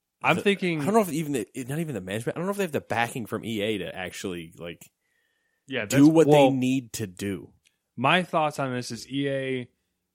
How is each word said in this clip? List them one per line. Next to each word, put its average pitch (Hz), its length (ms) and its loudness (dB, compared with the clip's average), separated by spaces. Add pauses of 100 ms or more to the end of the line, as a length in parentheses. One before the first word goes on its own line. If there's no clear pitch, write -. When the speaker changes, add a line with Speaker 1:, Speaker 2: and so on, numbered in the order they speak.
(220)
Speaker 1:
I'm 151 160 2
Speaker 2:
the, 180 40 -4
Speaker 1:
thinking 185 400 0
Speaker 2:
I 139 40 -2
don't 196 80 0
know 226 80 6
if 180 100 -2
even 147 220 -4
the, 113 140 -2 (200)
not 143 120 -4
even 156 160 -4
the 98 60 -4
management. 107 360 -6
I - 20 -8
don't 170 60 -6
know 196 60 -4
if 196 60 -6
they 202 60 0
have 170 80 -4
the 131 80 -2
backing 117 460 -2
from 107 180 -6
E 110 180 -4
A 107 180 0
to 82 140 -8
actually, 87 640 -8
like, 82 320 -14 (800)
Speaker 1:
Yeah, 123 180 -4
Speaker 2:
do 139 200 6
Speaker 1:
that's, 160 80 8
Speaker 2:
what 160 140 8
Speaker 1:
well, 143 220 8
Speaker 2:
they 135 60 0
need 127 380 -2
to 110 140 -6
do. 92 440 -8 (460)
Speaker 1:
my 151 260 2
thoughts 156 340 -2
on 135 160 -2
this 123 160 -6
is 117 200 -12
E 139 200 -4
A, 131 380 -4 (480)